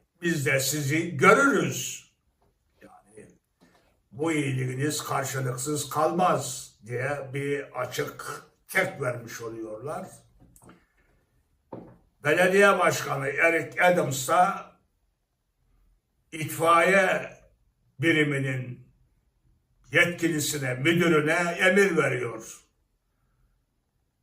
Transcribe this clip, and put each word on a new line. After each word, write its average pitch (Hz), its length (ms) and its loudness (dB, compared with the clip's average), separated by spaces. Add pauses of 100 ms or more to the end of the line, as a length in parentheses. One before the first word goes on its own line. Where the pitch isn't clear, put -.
(220)
Biz 165 240 -2
de 139 140 2
sizi 147 580 -2
görürüz. 180 920 2 (720)
Yani - 480 -20 (840)
bu 156 200 -4
iyiliğiniz 135 720 -2
karşılıksız 135 840 -6
kalmaz 160 840 0 (100)
diye 131 480 -6
bir 139 480 -6
açık - 600 -8 (240)
çek - 340 -2
vermiş 117 400 -8
oluyorlar. 117 680 -10 (2250)
Belediye 185 560 4
Başkanı 139 480 0
Eric 165 560 0
Adams 160 440 2
da 180 440 2 (1600)
itfaiye 165 1080 2 (600)
biriminin 135 880 0 (1040)
yetkilisine, 151 840 0
müdürüne 165 840 2
emir 190 380 4
veriyor. 127 640 -4 (1600)